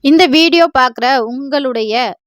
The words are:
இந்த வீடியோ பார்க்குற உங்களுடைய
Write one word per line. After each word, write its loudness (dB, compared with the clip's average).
இந்த 4
வீடியோ 4
பார்க்குற 0
உங்களுடைய -6